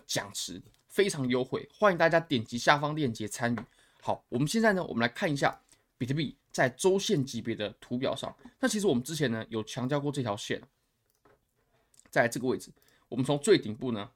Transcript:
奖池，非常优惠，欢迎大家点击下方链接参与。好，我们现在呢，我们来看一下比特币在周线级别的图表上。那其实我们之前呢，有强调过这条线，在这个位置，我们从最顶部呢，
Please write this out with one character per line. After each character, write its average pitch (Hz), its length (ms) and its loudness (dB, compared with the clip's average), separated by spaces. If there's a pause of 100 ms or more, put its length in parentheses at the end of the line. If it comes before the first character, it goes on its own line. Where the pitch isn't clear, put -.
奖 - 260 -4
池， - 300 -8 (260)
非 202 220 2
常 139 180 -2
优 127 160 2
惠， - 240 -6 (100)
欢 208 140 6
迎 170 60 0
大 165 100 6
家 165 100 6
点 147 240 0
击 120 140 -8
下 147 220 4
方 151 180 -4
链 143 160 0
接 110 160 -8
参 120 260 -2
与。 113 40 -2 (420)
好， - 300 -4
我 - 80 0
们 147 100 2
现 226 140 0
在 220 100 6
呢， 185 120 0
我 - 100 -6
们 113 80 0
来 123 60 4
看 175 220 -2
一 143 60 -2
下 139 240 0 (380)
比 123 80 -4
特 135 80 0
币 151 240 -4 (120)
在 139 200 2
周 190 280 2
线 196 240 0
级 117 200 -6
别 113 120 -4
的 107 140 -4 (100)
图 - 200 -4
表 131 180 0
上。 - 180 -8 (240)
那 - 80 0
其 214 140 0
实 196 60 2
我 165 80 6
们 120 80 0
之 160 120 -8
前 147 160 0
呢， 113 200 -4
有 113 120 -2
强 123 240 -6
调 143 140 0
过 143 100 -2
这 143 120 -4
条 110 120 -2
线， - 280 -6 (1500)
在 131 180 2
这 117 140 -4
个 120 60 -4
位 117 100 0
置， - 160 -10 (380)
我 - 60 -8
们 127 60 0
从 143 160 0
最 196 200 6
顶 107 180 -8
部 127 160 -4
呢， 104 240 -6